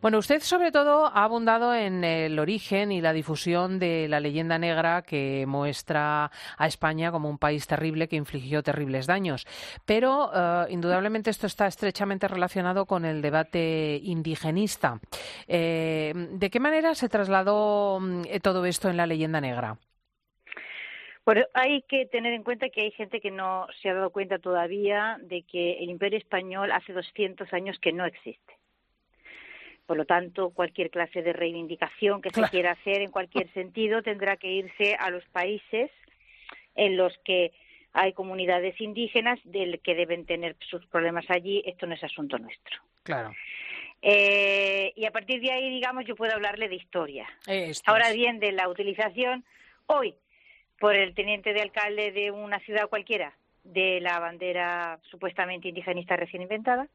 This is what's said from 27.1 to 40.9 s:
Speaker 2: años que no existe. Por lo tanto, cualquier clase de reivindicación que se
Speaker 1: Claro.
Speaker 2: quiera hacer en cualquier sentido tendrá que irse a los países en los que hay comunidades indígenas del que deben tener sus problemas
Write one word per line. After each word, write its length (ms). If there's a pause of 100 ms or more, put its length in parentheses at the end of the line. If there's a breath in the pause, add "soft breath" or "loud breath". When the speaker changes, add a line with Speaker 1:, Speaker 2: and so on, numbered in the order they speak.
Speaker 2:
años 260
que 140
no 120
existe. 520 (1300 loud breath)
Por 100
lo 100
tanto, 440
cualquier 400
clase 320
de 100
reivindicación 920
que 80
se 60
Speaker 1:
Claro. 160
Speaker 2:
quiera 200
hacer 300
en 100
cualquier 420
sentido 500
tendrá 320
que 160
irse 440
a 160
los 180
países 600 (840 loud breath)
en 220
los 260
que 300 (400 soft breath)
hay 180
comunidades 720
indígenas 640
del 360
que 140
deben 300
tener 320 (120)
sus 180
problemas 420